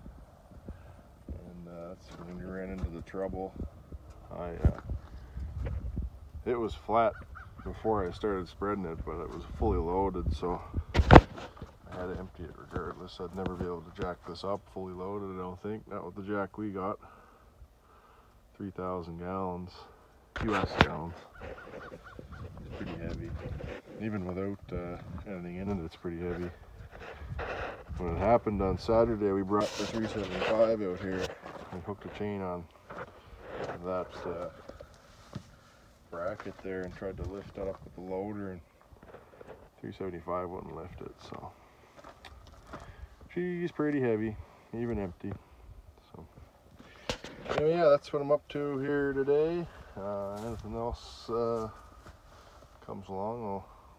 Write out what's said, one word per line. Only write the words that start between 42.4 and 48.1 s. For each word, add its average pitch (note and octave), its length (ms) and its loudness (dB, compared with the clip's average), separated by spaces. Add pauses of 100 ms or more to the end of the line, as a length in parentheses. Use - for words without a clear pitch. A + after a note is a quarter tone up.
she's F3 360 0
pretty D3 300 4
heavy, A2 340 4 (380)
even A#2 240 0
empty. G2+ 340 -4 (800)
So - 140 -14 (1300)
anyway, D3+ 200 6
yeah, E3+ 180 6
that's - 220 8